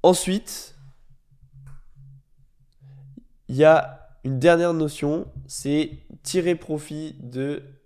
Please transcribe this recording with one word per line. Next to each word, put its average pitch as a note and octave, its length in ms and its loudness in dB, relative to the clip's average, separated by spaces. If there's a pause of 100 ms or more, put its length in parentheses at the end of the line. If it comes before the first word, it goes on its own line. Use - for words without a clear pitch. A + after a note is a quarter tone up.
Ensuite, - 720 0 (2750)
il B2+ 80 -6
y D3 80 6
a - 440 4 (160)
une C3 140 -4
dernière E3+ 340 4
notion, D#3 540 -2 (200)
c'est D3+ 520 -4 (240)
tirer F3+ 320 0
profit D#3 680 -10
de C3 420 -8 (240)